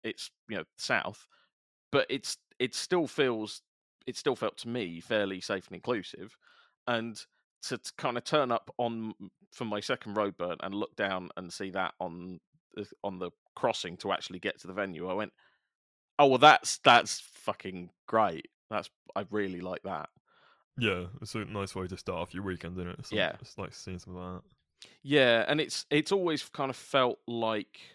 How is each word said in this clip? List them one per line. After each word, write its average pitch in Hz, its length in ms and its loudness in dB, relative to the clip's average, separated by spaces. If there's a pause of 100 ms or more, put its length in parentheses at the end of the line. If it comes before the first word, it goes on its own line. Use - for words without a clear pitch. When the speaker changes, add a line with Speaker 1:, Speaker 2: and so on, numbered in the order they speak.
Speaker 1:
it's, - 280 -8 (180)
you 104 80 -4
know, 80 60 -6 (140)
south, - 500 -4 (640)
but 139 180 4
it's, - 280 -4 (220)
it 123 160 0
still 170 320 0
feels, 117 540 0 (460)
it 127 100 -8
still 131 180 0
felt - 240 -2
to - 100 -10
me 95 300 -4
fairly 98 420 0
safe 98 260 -4
and 95 80 -12
inclusive. - 640 -6 (500)
And 113 280 -2 (480)
to, 127 140 -6
to - 200 -12
kinda 123 240 -2
turn 139 300 2
up - 260 -2
on, 113 360 -4 (380)
for - 140 -8
my 104 140 -4
second 107 360 -4
road 101 220 0
burn 87 240 -4
and 95 140 -6
look 104 200 -6
down 95 420 -2
and 90 160 -10
see 98 180 -6
that 92 280 -2
on 90 400 -10 (360)
the, 104 120 -8 (160)
on 95 160 -6
the 87 120 -6 (240)
crossing 95 420 -2
to 98 140 -4
actually 90 280 -6
get 101 220 -6
to 101 60 -16
the 92 60 -12
venue, 92 360 -6
I 92 40 -2
went, 104 180 -4 (880)
"Oh, 143 80 10
well, 127 120 6
that's, - 400 10
that's 120 400 8
fucking 92 720 -8 (160)
great. 98 400 2 (220)
That's, 101 200 -6 (260)
I 101 140 -2
really 95 320 -2
like 90 220 -6
that." 80 260 -6 (680)
Speaker 2:
Yeah, 95 280 0 (160)
it's 110 140 -12
a 104 100 -4
nice 98 300 -8
way 95 120 -4
to 87 100 -8
start 90 220 -6
off 104 140 -8
your 92 100 -6
weekend, 92 340 -6
isn't 87 120 -6
it? 87 100 -10
It's - 120 -12
like, 104 60 -2
Speaker 1:
Yeah. 90 220 0
Speaker 2:
it's - 200 -18
like 95 160 -10
seeing 92 240 -12
some 90 180 -14
of 90 160 -10
that. - 560 -20 (140)
Speaker 1:
Yeah, 127 440 6
and 147 140 2
it's, - 300 -4
it's 151 200 2
always 175 380 2
kind 135 220 -4
of - 40 -6
felt 127 520 2
like 113 520 -2 (160)